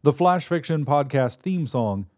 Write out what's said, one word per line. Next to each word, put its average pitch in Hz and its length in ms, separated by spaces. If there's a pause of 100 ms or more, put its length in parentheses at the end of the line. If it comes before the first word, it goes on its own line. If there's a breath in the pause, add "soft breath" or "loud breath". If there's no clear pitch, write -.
The 143 120
Flash 180 320
Fiction 156 400
Podcast 139 540
theme 180 260
song 104 400 (120)